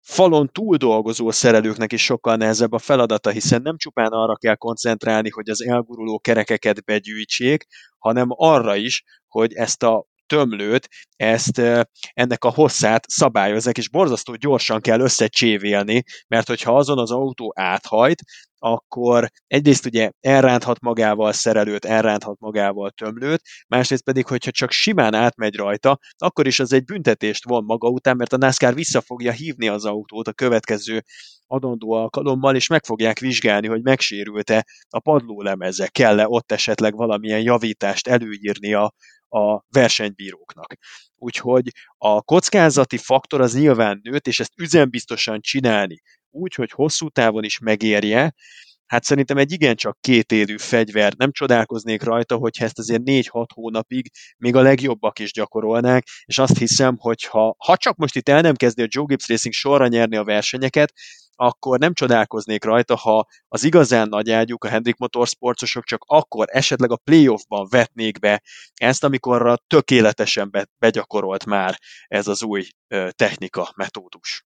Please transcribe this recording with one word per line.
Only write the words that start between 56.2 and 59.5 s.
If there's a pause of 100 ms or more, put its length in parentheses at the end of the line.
és
azt
hiszem,
hogy
ha,
ha
csak
most
itt
el
nem
kezdi
a
Joe
Gibbs
Racing